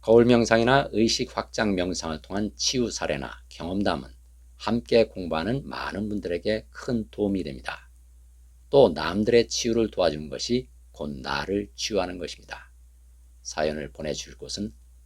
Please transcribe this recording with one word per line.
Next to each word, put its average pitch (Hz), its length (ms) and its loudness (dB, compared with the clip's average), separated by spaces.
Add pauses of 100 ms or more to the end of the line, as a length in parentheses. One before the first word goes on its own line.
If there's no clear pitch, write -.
거울 117 220 8
명상이나 117 640 4
의식 113 460 0
확장 107 400 -2
명상을 82 460 -4
통한 98 340 -6
치유 120 340 -2
사례나 73 400 -4 (200)
경험담은 87 600 -4 (460)
함께 117 480 2
공부하는 92 640 -4
많은 71 400 -6
분들에게 101 640 -4
큰 117 400 -6
도움이 98 340 0
됩니다. 67 440 -10 (800)
또 139 200 8
남들의 98 580 2
치유를 113 460 0
도와주는 78 360 0
것이 117 400 -4 (220)
곧 73 300 -10
나를 92 560 -4
치유하는 92 420 -4
것입니다. - 540 -14 (680)
사연을 76 500 -4
보내주실 - 460 -8
곳은 104 360 -8 (320)